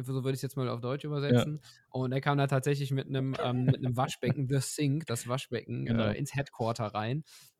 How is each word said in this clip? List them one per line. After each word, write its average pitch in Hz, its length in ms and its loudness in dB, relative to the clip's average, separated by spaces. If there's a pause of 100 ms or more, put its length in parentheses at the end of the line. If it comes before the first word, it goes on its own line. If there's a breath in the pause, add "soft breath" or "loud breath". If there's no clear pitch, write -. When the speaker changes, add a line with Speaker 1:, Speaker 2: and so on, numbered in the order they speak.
Speaker 1:
so 131 100 -6 (100)
würde 131 100 2
ich's 131 80 -4
jetzt 139 160 -6
mal 127 120 0
auf 117 120 -2
Deutsch 127 220 -4
Speaker 2:
Ja. - 20 -8
Speaker 1:
übersetzen. 147 560 2 (280 loud breath)
Und 127 220 -2
er 135 100 0
kam 147 180 2
da 139 80 4
tatsächlich 139 440 0
mit 135 180 -2
'nem, 135 300 0
ähm, 123 300 2
mit - 120 2
'nem 127 160 0
Waschbecken, 131 520 0
The 139 120 4
Sink, 147 460 0
das 120 200 -4
Waschbecken, 123 580 -4
Speaker 2:
Genau. 113 260 2
Speaker 1:
äh, - 60 0
ins 143 180 -4
Headquarter 117 520 -2
rein 110 360 -2 (360 loud breath)